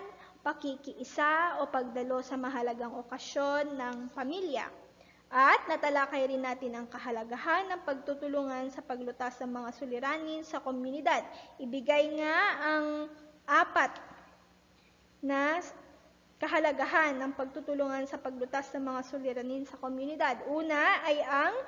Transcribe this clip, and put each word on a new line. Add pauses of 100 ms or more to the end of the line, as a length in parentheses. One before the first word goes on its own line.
(420)
pakikiisa
o
pagdalo
sa
mahalagang
okasyon
ng (140)
pamilya. (640)
At
natalakay
rin
natin
ang
kahalagahan
ng
pagtutulungan
sa
paglutas
ng
mga
suliranin
sa
komunidad. (400)
Ibigay
nga (220)
ang (600)
apat (1300)
na (800)
kahalagahan
ng
pagtutulungan
sa
paglutas
ng
mga (120)
suliranin
sa
komunidad.
Una
ay
ang (120)